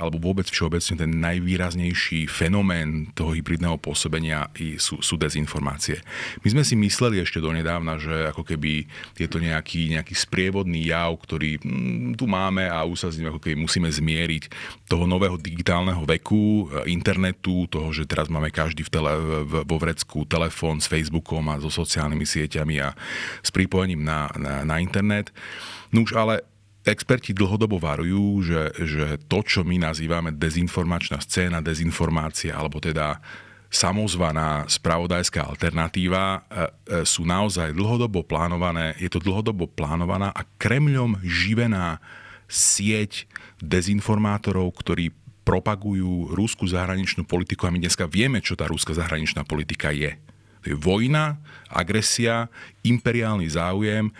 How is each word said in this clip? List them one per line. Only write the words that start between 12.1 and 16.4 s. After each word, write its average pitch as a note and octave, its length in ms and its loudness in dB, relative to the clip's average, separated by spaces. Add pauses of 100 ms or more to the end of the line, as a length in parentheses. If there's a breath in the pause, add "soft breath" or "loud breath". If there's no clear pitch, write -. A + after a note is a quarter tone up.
tu B2+ 80 -2
máme F#2+ 400 2
a E2 160 -2
už E2+ 240 -2
sa F2 80 -2
s D#2+ 80 -6
ním D#2+ 80 -2
ako D2+ 140 -8
keby D#2+ 160 0
musíme E2 320 0
zmieriť, D#2+ 580 0 (380 loud breath)
toho F2 180 2
nového F#2 300 2
digitálneho E2+ 720 0
veku, G#2+ 640 4